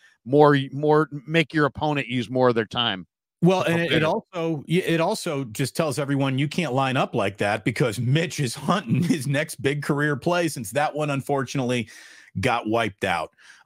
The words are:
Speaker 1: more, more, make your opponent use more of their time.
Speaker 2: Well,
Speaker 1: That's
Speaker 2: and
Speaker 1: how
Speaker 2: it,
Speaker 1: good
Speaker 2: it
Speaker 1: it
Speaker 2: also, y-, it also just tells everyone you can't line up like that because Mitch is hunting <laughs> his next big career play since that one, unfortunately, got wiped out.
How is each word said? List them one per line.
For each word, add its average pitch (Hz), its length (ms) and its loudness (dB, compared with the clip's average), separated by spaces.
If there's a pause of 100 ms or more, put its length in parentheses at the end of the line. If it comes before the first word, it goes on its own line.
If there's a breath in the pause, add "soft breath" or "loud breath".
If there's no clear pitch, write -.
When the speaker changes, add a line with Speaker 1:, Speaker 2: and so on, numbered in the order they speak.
(240 soft breath)
Speaker 1:
more, 147 320 6 (160)
more, 151 380 2 (160)
make 160 260 0
your 151 140 2
opponent 143 420 -2
use 120 220 -4
more 127 180 4
of 120 60 4
their 113 100 0
time. 107 420 -2 (360)
Speaker 2:
Well, 180 220 4
Speaker 1:
That's 156 60 0
Speaker 2:
and 170 100 0
Speaker 1:
how 170 40 0
Speaker 2:
it, 165 40 -2
Speaker 1:
good - 80 0
Speaker 2:
it 160 60 2
Speaker 1:
it - 20 2
Speaker 2:
also, 165 520 -2 (120)
y-, 170 180 0
it 165 140 0
also 165 460 -2
just 117 300 -6
tells 151 220 -2
everyone 135 400 0
you 147 80 0
can't 147 280 -2
line 131 220 2
up 185 160 0
like 101 260 -2
that 107 260 0
because 120 340 0
Mitch 143 400 0
is 131 160 -4
hunting 175 480 0
<laughs> - 0 -
his 160 240 0
next 143 300 -2
big 139 260 -2
career 147 320 0
play 175 320 0
since 123 240 -6
that 143 240 0
one, 147 160 -2
unfortunately, 131 800 -2 (520 loud breath)
got 117 280 0
wiped 110 360 0
out. 85 300 -2 (320 soft breath)